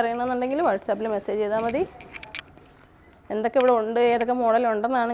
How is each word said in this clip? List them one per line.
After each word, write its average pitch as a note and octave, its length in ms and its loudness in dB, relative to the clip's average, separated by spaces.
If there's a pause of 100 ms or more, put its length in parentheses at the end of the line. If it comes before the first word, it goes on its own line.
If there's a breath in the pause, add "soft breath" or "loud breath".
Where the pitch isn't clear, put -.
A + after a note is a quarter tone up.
അറിയണമെന്നുണ്ടെങ്കിൽ B3 580 -2 (100)
WhatsApp-ൽ G#3 460 -2
മെസ്സേജ് G3+ 280 -4
ചെയ്താൽ A3 240 -2
മതി. C4 160 -2 (1500 loud breath)
എന്തൊക്കെ A3+ 260 -2
ഇവിടെ B3+ 200 6
ഉണ്ട്, A3+ 200 -2 (120)
ഏതൊക്കെ A#3 300 0
മോഡൽ A#3 320 4
ഉണ്ടെന്നാണ് A#3 400 0